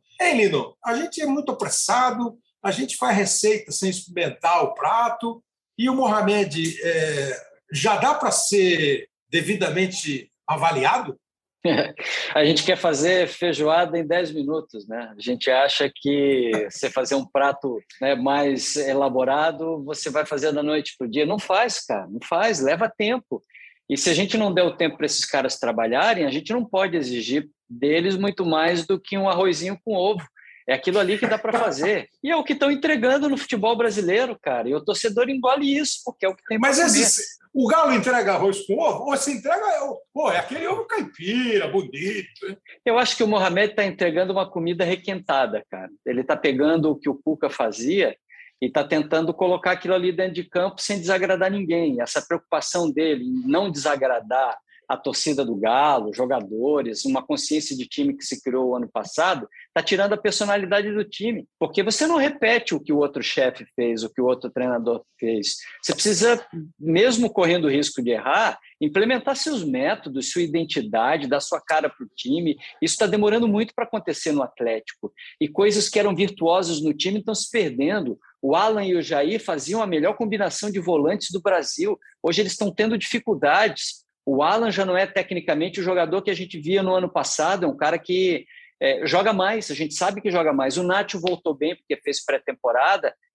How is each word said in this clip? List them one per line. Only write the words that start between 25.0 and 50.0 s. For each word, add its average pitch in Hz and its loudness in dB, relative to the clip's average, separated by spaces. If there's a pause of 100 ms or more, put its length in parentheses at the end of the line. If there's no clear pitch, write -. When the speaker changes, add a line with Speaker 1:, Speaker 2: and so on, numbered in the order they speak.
Speaker 2:
esses - -2
caras 135 -2
trabalharem, 127 2
a 135 0
gente 160 -4
não 240 -2
pode 190 0
exigir 127 -2 (200)
deles 156 2
muito 196 -2
mais 165 2
do 190 0
que 196 -8
um 196 2
arrozinho 185 0
com 220 -4
ovo. 185 0 (420)
É 127 2
aquilo 180 0
ali 202 2
que 226 0
dá 214 2
pra 214 -4
fazer. 175 0
<laughs> - -20
E 277 -2
é 339 2
o 302 0
que 302 -2
tão 285 2
entregando 277 2
no 269 0
futebol 226 0
brasileiro, 214 0
cara. 120 -2
E 131 0
o 147 -2
torcedor 220 0
engole 277 2
isso, 294 -2
porque - -6
é 190 2
o 190 -4
que - -20
tem 220 -2
pra 262 4
Speaker 1:
Mas 277 4
Speaker 2:
comer. 339 4
Speaker 1:
esse, 226 4 (320)
o 262 2
Galo 311 4
entrega 196 2
arroz 185 0
com 196 0
ovo? 302 0
Ou 277 0
se 277 -2
entrega, 285 0
é 349 0
o, 285 -6 (140)
pô, 269 0
é 175 2
aquele 311 -6
ovo 440 -4
caipira, 226 -2
bonito, 185 -6
hein? 196 -10 (260)
Speaker 2:
Eu 233 4
acho 240 2
que - 0
o 214 4
Mohamed 208 2
tá 208 2
entregando 185 0
uma 190 -2
comida 170 -2
requentada, 156 -2
cara. 92 -12 (160)
Ele 127 -2
tá 151 0
pegando 151 2
o 147 0
que 143 -6
o 135 0
Cuca 151 0
fazia 123 0 (460)
e 131 -2
tá 147 0
tentando 160 0
colocar 180 0
aquilo 180 0
ali 180 2